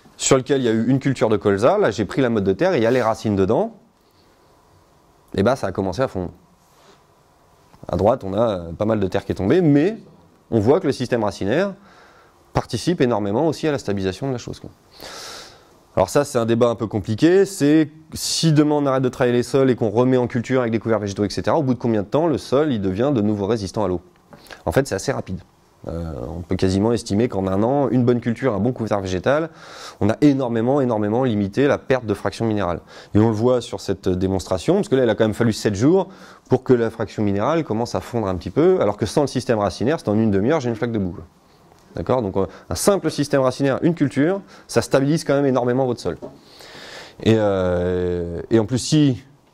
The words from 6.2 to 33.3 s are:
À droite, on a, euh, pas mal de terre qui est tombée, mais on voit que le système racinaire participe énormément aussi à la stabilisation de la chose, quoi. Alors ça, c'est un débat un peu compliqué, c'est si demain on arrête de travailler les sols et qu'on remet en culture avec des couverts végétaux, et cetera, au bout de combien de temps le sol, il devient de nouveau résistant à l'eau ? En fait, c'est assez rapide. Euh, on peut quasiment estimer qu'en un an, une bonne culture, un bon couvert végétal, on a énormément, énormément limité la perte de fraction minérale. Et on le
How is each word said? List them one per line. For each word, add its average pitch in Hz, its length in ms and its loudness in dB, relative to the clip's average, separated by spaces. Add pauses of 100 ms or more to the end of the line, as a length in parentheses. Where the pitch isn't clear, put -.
À - 80 -4
droite, 104 260 2
on 95 120 -8
a, 113 160 0
euh, 85 220 -6
pas 87 120 -4
mal 110 160 0
de 98 80 -2
terre 98 160 -4
qui - 80 -6
est 87 40 -6
tombée, 120 240 2
mais 165 380 2 (540)
on 113 80 2
voit 131 180 4
que 185 80 -4
le 135 60 0
système 117 320 -2
racinaire 127 500 -2 (800)
participe - 480 -2
énormément 117 480 0
aussi 147 180 -4
à 151 60 0
la 135 60 -2
stabilisation 98 500 -4
de 135 40 -4
la 120 60 -6
chose, - 220 -14
quoi. - 100 -16 (1200)
Alors 104 140 2
ça, 143 160 2
c'est 127 140 -4
un 113 80 0
débat 117 220 2
un 117 60 0
peu 113 120 -6
compliqué, 151 580 2
c'est 151 460 2 (240)
si - 380 0
demain 147 240 4
on 143 100 0
arrête 135 160 0
de 123 80 0
travailler 123 260 0
les 123 60 2
sols 135 260 2
et 123 80 4
qu'on 113 140 -2
remet 127 260 4
en 123 100 2
culture 127 340 -2
avec 117 120 -2
des 113 60 0
couverts 110 220 0
végétaux, 101 240 -2
et 98 60 -2
cetera, 107 280 -2
au 160 40 0
bout 131 120 0
de 117 40 -10
combien 110 240 0
de 98 40 -6
temps 151 200 0
le 135 120 0
sol, 147 340 0
il 110 80 -2
devient 98 340 0
de 113 60 0
nouveau 104 260 0
résistant 104 380 -2
à 92 40 -2
l'eau ? 90 120 -2 (640)
En 87 80 -2
fait, 139 140 2
c'est - 80 -6
assez 110 180 -4
rapide. 107 280 -6 (480)
Euh, 82 240 -8 (220)
on 87 60 -10
peut 90 140 -6
quasiment 95 380 2
estimer 110 360 0
qu'en 95 180 -4
un 95 160 0
an, 135 280 0
une 123 140 2
bonne 120 160 2
culture, 117 340 -2
un 95 40 -2
bon 120 140 0
couvert 107 280 -4
végétal, 104 500 -2 (500)
on 101 80 2
a 110 140 0
énormément, 135 580 2
énormément 113 440 0
limité 104 420 0
la 120 100 2
perte 120 300 -2
de 104 80 0
fraction 107 320 -4
minérale. 98 340 -2 (340)
Et 101 40 6
on 110 100 6
le 110 60 0